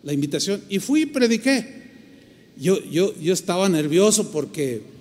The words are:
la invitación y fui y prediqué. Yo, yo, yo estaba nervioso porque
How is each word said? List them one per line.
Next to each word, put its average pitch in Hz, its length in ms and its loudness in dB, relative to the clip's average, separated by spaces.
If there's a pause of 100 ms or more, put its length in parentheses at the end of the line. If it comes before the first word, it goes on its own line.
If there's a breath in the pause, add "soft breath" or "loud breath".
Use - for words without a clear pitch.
la 147 100 -4
invitación 147 560 -2
y 196 100 -2
fui 285 220 2
y 311 40 2
prediqué. 247 760 0 (720 loud breath)
Yo, 175 320 0
yo, 180 300 0
yo 170 140 0
estaba 185 340 0
nervioso 185 640 2
porque 135 500 -4 (200)